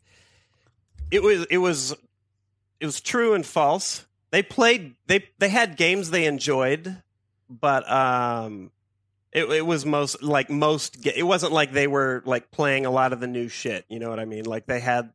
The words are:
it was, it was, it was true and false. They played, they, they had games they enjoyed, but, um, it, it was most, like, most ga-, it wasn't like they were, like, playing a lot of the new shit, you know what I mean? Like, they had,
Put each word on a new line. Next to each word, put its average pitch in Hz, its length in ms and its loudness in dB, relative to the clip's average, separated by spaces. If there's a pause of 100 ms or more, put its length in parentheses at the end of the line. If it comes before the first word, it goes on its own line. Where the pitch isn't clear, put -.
(1080)
it 190 140 2
was, 190 260 4
it 170 80 2
was, 151 380 0 (840)
it 160 60 -6
was 147 160 -6
true 233 320 2
and 185 100 2
false. 160 640 0 (240)
They 190 140 2
played, 226 500 2 (140)
they, 196 180 2 (140)
they 196 100 4
had 208 280 0
games 175 340 0
they 170 140 2
enjoyed, 147 760 0 (480)
but, 131 400 0
um, 117 840 -2 (600)
it, 156 140 0
it 156 200 0
was 160 200 -2
most, 147 380 -2
like, 143 260 0
most 151 520 0
ga-, 139 140 -2
it 147 80 -2
wasn't 175 300 2
like 151 180 2
they 139 160 2
were, 135 380 -2
like, 127 260 -4
playing 139 340 0
a 127 60 -2
lot 131 220 2
of 120 60 -8
the 123 80 -8
new 120 200 -6
shit, 107 400 -8
you 113 120 -10
know 117 100 -8
what 113 100 -6
I 113 60 -8
mean? 110 200 -10
Like, 113 200 -8
they 123 140 -2
had, 120 360 -2